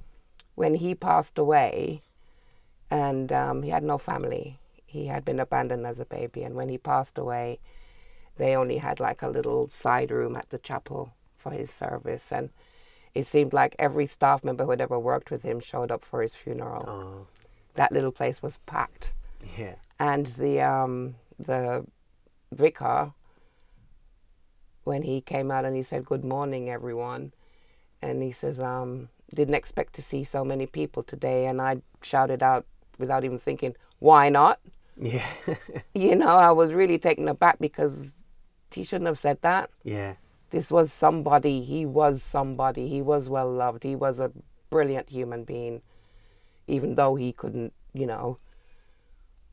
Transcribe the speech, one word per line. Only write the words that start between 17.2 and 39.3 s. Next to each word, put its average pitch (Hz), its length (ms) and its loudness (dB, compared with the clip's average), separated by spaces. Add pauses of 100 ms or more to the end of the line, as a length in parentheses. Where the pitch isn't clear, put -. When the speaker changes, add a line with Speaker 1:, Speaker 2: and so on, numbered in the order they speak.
Speaker 1:
That 139 180 4
little 135 200 0
place 127 280 -4
was - 260 -10
packed. - 460 -4 (460)
Speaker 2:
Yeah. 95 160 -10 (240)
Speaker 1:
And 143 280 0
the, 139 340 0
um, 131 560 -2 (220)
the 127 480 -2 (640)
vicar, 143 600 0 (1700)
when 139 180 -4
he 131 180 -4
came 135 300 -6
out 131 140 -2
and 131 120 -4
he 131 60 -2
said, 131 240 -8
"Good 135 180 -4
morning, 131 460 -4
everyone," 123 640 -8 (680)
and 131 220 -6
he 127 100 -6
says, 127 280 -6
um, 127 480 -6 (260)
"Didn't 147 200 0
expect - 400 -4
to 139 80 -12
see 139 220 -6
so 135 200 -4
many 135 220 -4
people 147 360 -6
today," 131 440 -2
and 131 140 -2
I 131 220 -2 (200)
shouted 131 400 2
out 131 220 4 (340)
without 131 260 -2
even 127 140 -4
thinking, 131 360 -4 (240)
"Why 147 300 10
not?" 143 320 6 (360)
Speaker 2:
Yeah. 123 300 -4 (200)
<laughs> - 480 -8
Speaker 1:
You 196 220 4
know, 285 200 8
I 175 160 12
was 160 200 6
really 175 260 4
taken 156 300 2
aback 170 300 4
because 143 560 -4 (560)
he 185 140 -8
shouldn't 175 240 -2
have 156 100 -2
said 143 240 0